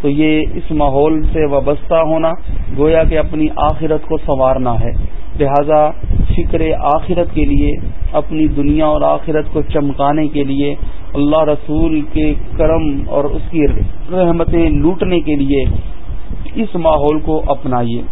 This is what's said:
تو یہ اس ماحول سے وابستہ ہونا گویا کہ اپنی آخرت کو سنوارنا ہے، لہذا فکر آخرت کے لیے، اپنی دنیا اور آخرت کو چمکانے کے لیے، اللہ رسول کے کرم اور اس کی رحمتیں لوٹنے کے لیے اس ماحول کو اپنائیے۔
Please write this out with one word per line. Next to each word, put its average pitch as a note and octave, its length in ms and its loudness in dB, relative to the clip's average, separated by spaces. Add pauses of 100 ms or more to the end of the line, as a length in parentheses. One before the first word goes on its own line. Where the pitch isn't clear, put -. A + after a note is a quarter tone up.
تو D3 80 0
یہ D#3 340 2 (120)
اس E3+ 160 -2
ماحول D3+ 520 2 (100)
سے D#3 140 0
وابستہ C#3+ 480 0
ہونا D#3+ 360 2 (480)
گویا D#3+ 260 2
کہ D#3+ 140 2
اپنی D3+ 280 0 (100)
آخرت D3+ 460 0
کو D#3+ 160 -2
سنوارنا C3 640 0
ہے، A2+ 120 0 (460)
لہذا D3+ 520 2 (460)
فکر E3 260 2 (180)
آخرت D#3+ 540 0
کے D3+ 100 2
لیے، C#3+ 280 2 (400)
اپنی D#3 360 0
دنیا D3 380 2
اور D3+ 160 0
آخرت D3+ 500 -2
کو D3+ 100 -2
چمکانے C#3+ 680 0
کے C#3+ 160 -2
لیے، C#3 300 -2 (400)
اللہ D3 300 2
رسول D3+ 560 0
کے D3+ 340 0 (220)
کرم D#3 520 0
اور C#3+ 160 -2
اس - 260 -2
کی D#3 160 2 (460)
رحمتیں E3+ 580 2
لوٹنے F3 500 0
کے D3+ 160 -2
لیے C#3 280 2 (920)
اس A3 200 -2
ماحول D#3 460 2
کو D#3 260 0
اپنائیے۔ B2 640 -2